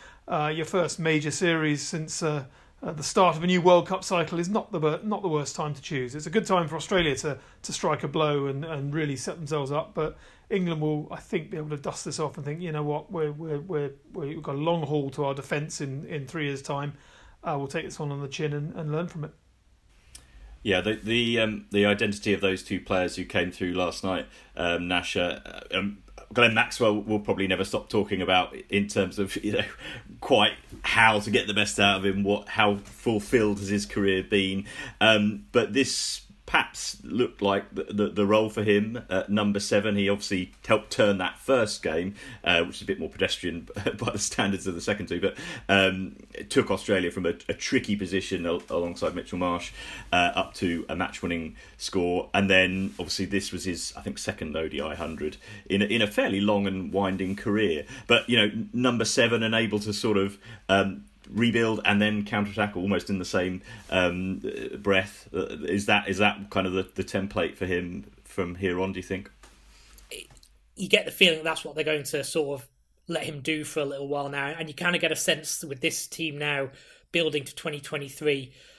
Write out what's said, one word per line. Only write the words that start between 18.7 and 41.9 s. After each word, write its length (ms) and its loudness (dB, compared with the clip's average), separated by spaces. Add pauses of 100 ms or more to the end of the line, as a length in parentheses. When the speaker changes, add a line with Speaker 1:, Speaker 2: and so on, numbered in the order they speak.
Speaker 1:
and 160 -6
learn 180 -2
from 160 -8
it." 80 -10 (1300)
Speaker 2:
Yeah, 180 2
the, 140 0
the, 460 0
um, 300 -2
the 160 6
identity 480 2
of 60 0
those 220 0
two 180 -4
players 360 0
who 80 -6
came 260 0
through 240 -4
last 300 -2
night, 220 -2 (300)
um, 320 0
Nasha, 840 -4
uh, 60 -2
um, 240 -4 (320)
Glenn 180 6
Maxwell 480 2
will 200 0
probably 260 0
never 180 2
stop 240 -4
talking 320 0
about 340 2 (140)
in 180 2
terms 320 0
of, 240 -2
you 100 -2
know, 120 2 (560)
quite 320 6 (300)
how 380 6
to 100 -4
get 160 4
the 80 -2
best 260 0
out 160 6
of 80 -2
him, 200 0
what, 220 2
how 300 2
fulfilled 800 0
has 100 -6
his 180 0
career 360 2
been. 440 2 (340)
Um, 500 4
but 220 4
this 540 0 (240)
perhaps 540 0
looked 360 0
like 320 2
the, 120 -4
the, 240 0
the 180 2
role 240 4
for 140 -2
him 440 4
at 200 0
number 320 2
seven. 340 2
He 140 2
obviously 420 0 (160)
helped 240 2
turn 280 4
that 200 -4
first 420 2
game, 360 -2 (260)